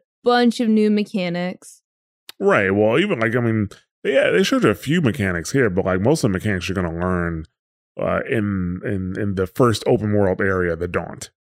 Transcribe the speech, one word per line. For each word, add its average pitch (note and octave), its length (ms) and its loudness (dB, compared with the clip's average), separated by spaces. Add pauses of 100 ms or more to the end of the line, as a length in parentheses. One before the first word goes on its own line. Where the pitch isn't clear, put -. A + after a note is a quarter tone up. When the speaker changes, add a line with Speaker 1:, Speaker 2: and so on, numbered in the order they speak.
(240)
Speaker 1:
bunch A#3+ 340 2
of A#3+ 100 0
new G#3+ 220 4
mechanics. F#3 920 -4 (580)
Speaker 2:
Right. D3 300 4
Well, G#2+ 280 4
even, F#3 220 0
like, A2+ 160 0
I B2 40 0
mean, A2 280 0 (340)
yeah, C4+ 280 2
they F#3 120 4
showed A#3+ 220 0
you A#2 60 6
a G2+ 40 4
few D3+ 280 -2
mechanics F#2+ 500 -2
here, C3+ 180 2
but, F2+ 140 -2
like, F#2 160 0
most D3 240 2
of A2+ 80 2
the F#2 60 0
mechanics F2+ 300 -4
you're F#2+ 60 -4
gonna E2+ 240 -4
learn, E2+ 460 -2 (560)
uh, F2 280 -2
in, G2 560 -4
in, G2 360 -6
in G2+ 140 -4
the F#2+ 120 -2
first A#2 400 0
open G#2+ 280 0
world G2 260 2
area, F#2 360 0
the F2 120 -6
Daunt, - 420 -8 (160)